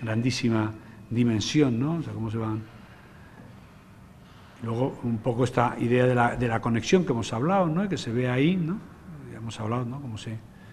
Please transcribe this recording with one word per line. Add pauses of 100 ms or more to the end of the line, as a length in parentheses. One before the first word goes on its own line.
grandísima (380)
dimensión,
¿no?
O
sea,
cómo
se
van. (2000)
Luego,
un
poco
esta
idea
de
la,
de
la
conexión
que
hemos
hablado,
¿no?
Y
que
se
ve
ahí,
¿no? (540)
Ya
hemos
hablado,
¿no?
Cómo
se, (340)